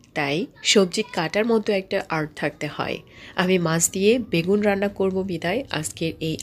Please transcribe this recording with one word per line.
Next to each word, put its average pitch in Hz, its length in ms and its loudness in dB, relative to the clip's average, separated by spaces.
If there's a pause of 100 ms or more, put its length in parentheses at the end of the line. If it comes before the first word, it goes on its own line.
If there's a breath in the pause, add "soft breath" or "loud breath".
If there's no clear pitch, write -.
(180)
তাই 143 200 0 (340)
সবজি 196 300 4 (160)
কাটার 196 340 0
মতো 220 180 2 (100)
একটা 190 180 -4 (200)
আর্ট 151 120 -2 (120)
থাকতে 151 340 -4
হয়। - 220 -4 (440 loud breath)
আমি 185 140 4 (120)
মাছ 165 160 2 (120)
দিয়ে 196 160 4 (200)
বেগুন 175 360 2
রান্না 202 220 2 (100)
করব 190 180 0 (140)
বিধায় 170 300 -2 (180)
আজকের 160 320 -4 (160)
এই 160 160 -2